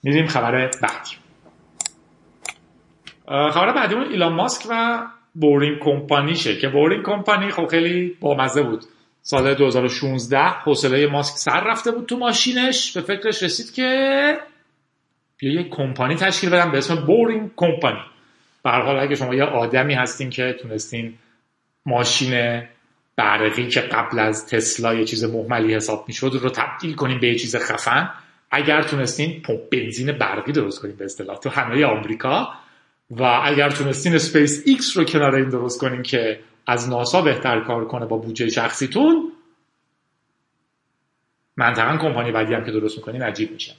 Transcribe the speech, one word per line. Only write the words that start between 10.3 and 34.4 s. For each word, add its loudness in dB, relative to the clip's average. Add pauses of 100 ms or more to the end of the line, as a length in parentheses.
حوصله 2
ماسک -2
سر 0
رفته -2
بود -6
تو -4
ماشینش، 0
به -4
فکرش -2
رسید -4
که 2 (1000)
بیا -2
یه -2
کمپانی -2
تشکیل 0
بدم 4
به 2
اسم 0
بورینگ 2
کمپانی. 0 (640)
به 2
هر 4
حال 0
اگه 0
شما -2
یه 4
آدمی 2
هستین -2
که -4
تونستین -8 (720)
ماشین 0 (540)
برقی 2
که 2
قبل -2
از 0
تسلا 0
یه 0
چیز -4
مهملی -2
حساب -4
می‌شد -4
رو 0
تبدیل -4
کنین -2
به 4
یه 4
چیز -4
خفن، 0 (400)
اگر 2
تونستین -4
پمپ -6
بنزین -4
برقی -4
درست -2
کنین -12
به -10
اصطلاح -10
تو -6
همه 0
آمریکا، -2 (600)
و -4 (220)
اگر 4
تونستین 0
اسپیس 4